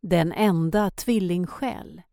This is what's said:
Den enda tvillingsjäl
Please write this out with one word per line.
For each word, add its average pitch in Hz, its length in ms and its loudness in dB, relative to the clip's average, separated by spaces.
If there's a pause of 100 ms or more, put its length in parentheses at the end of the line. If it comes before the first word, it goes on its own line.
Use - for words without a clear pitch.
Den 170 300 2
enda 196 600 2
tvillingsjäl 180 1080 -4 (120)